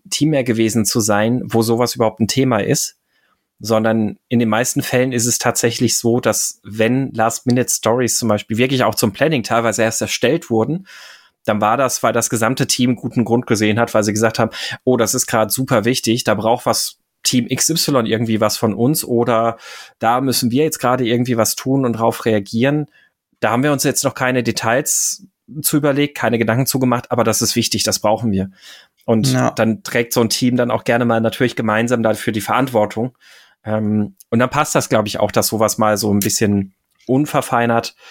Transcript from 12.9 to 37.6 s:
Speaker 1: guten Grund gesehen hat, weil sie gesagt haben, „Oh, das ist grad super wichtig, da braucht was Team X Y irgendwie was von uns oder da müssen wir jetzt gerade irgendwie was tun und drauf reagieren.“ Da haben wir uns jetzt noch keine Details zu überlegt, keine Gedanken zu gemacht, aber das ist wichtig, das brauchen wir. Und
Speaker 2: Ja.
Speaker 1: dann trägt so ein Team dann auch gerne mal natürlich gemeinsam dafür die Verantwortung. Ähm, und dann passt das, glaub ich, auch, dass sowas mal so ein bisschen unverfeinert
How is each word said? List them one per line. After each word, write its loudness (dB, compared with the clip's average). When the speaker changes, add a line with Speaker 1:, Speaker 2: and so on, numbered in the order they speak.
Speaker 1:
guten -2
Grund 0
gesehen 2
hat, 0
weil 2
sie 0
gesagt 0
haben, 0
„Oh, 2
das 0
ist -2
grad 0
super 0
wichtig, 0
da 0
braucht 0
was -2
Team 0
X 0
Y 0
irgendwie 0
was 0
von 0
uns 0
oder 0
da 2
müssen 0
wir 2
jetzt -2
gerade 0
irgendwie 0
was 0
tun 0
und 0
drauf 0
reagieren.“ 0
Da 0
haben 0
wir 2
uns 0
jetzt 0
noch -2
keine -2
Details -2
zu 0
überlegt, 0
keine 0
Gedanken 2
zu 0
gemacht, 0
aber 2
das 0
ist 0
wichtig, 0
das -2
brauchen 0
wir. 0
Und 2
Speaker 2:
Ja. 2
Speaker 1:
dann -2
trägt -2
so 2
ein 2
Team 0
dann 2
auch -2
gerne 2
mal 2
natürlich 0
gemeinsam 0
dafür 0
die -4
Verantwortung. 0
Ähm, -2
und 2
dann 2
passt -2
das, 0
glaub 2
ich, -6
auch, 0
dass 0
sowas 0
mal 2
so 0
ein 4
bisschen 0
unverfeinert 0